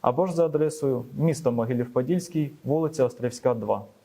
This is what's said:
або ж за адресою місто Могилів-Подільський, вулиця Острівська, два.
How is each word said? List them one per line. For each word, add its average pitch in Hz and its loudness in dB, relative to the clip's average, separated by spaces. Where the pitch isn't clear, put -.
або 131 2
ж 175 -6
за 165 2
адресою 147 0
місто 139 2
Могилів-Подільський, 131 0
вулиця 151 2
Острівська, 120 0
два. 107 -2